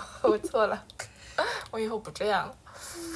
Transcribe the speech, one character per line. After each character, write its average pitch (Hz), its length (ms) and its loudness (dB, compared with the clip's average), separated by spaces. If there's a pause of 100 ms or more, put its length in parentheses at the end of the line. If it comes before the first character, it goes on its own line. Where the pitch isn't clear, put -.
(220)
我 214 180 8
错 220 280 2
了。 202 160 -2 (880)
我 226 80 -4
以 220 80 0
后 226 100 -2
不 180 140 -8
这 185 140 -2
样 190 200 4
了。 147 100 -10 (600)